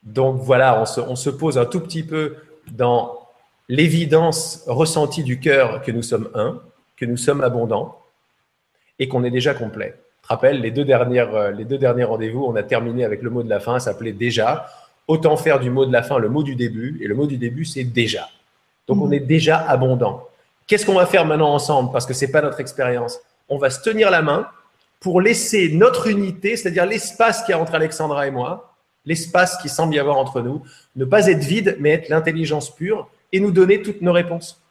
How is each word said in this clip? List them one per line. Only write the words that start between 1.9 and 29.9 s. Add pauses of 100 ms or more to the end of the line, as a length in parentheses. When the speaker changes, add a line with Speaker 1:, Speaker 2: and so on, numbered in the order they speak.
Speaker 1:
peu (340)
dans (400)
l'évidence
ressentie
du
cœur
que
nous
sommes
un, (340)
que
nous
sommes
abondants (1000)
et
qu'on
est
déjà
complet. (260)
Tu
te
rappelles,
les
deux
dernières,
euh,
les
deux
derniers
rendez-vous,
on
a
terminé
avec
le
mot
de
la
fin,
ça
s'appelait
déjà. (400)
Autant
faire
du
mot
de
la
fin
le
mot
du
début,
et
le
mot
du
début,
c'est
déjà. (580)
Donc,
on
Speaker 2:
Mhm.
Speaker 1:
est
déjà (100)
abondant. (420)
Qu'est-ce
qu'on
va
faire
maintenant
ensemble ?
Parce
que
c'est
pas
notre
expérience. (300)
On
va
se
tenir
la
main (520)
pour
laisser
notre
unité,
c'est-à-dire
l'espace
qu'il
y
a
entre
Alexandra
et
moi, (320)
l'espace
qui
semble